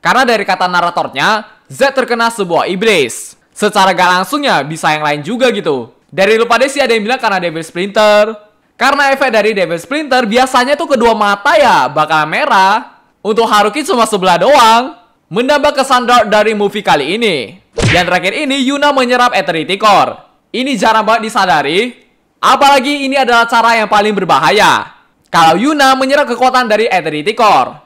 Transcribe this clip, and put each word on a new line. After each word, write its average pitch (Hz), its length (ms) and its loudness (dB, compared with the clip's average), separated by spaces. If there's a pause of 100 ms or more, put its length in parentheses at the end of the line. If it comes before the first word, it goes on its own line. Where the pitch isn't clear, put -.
Karena 233 240 2
dari 226 160 0
kata 185 240 -2
naratornya, 175 800 -2 (240)
Z 262 240 -2
terkena 233 360 -2
sebuah 170 400 -2
iblis. 185 680 -2 (160)
Secara 196 400 0
gak 180 280 2
langsungnya 233 440 -2
bisa 160 280 -4
yang 151 120 -4
lain 147 160 -4
juga 233 320 -2
gitu. 147 400 -4 (160)
Dari 196 280 0
lu 226 80 0
pada 233 200 2
sih 277 160 -4
ada 240 80 0
yang 220 160 -2
bilang 254 160 -4
karena 202 200 0
Devil 165 200 -6
Splinter. 208 920 0 (300)
Karena 277 320 0
efek 269 160 -2
dari 214 240 0
Devil 170 240 -2
Splinter 254 480 -4
biasanya 254 480 0
tuh 311 160 -6
kedua 233 240 2
mata 214 400 0
ya 202 320 4
bakal 151 400 -2
merah. 208 720 0 (240)
Untuk 220 240 0
Haruki 214 400 0
cuma 233 240 0
sebelah 180 320 0
doang. 247 560 2 (320)
Menambah 277 480 0
kesan 254 240 0
dark 240 240 2
dari 214 240 2
movie 202 320 -4
kali 160 320 0
ini. 175 480 -4 (320)
Yang 180 160 2
terakhir 180 240 -2
ini 277 320 -4
Yuna 285 240 0
menyerap 247 480 0
Eternity 170 400 -4
Core. 170 400 2 (320)
Ini 262 240 -4
jarang 220 320 0
banget 220 240 -2
disadari. 185 640 0 (480)
Apalagi 277 640 2
ini 269 80 -2
adalah 240 320 2
cara 233 320 2
yang 214 80 0
paling 208 320 2
berbahaya. 160 800 0 (320)
Kalau 165 240 4
Yuna 269 400 2
menyerap 269 320 0
kekuatan 247 400 0
dari 214 240 0
Eternity 156 480 -4
Core. 156 320 2 (160)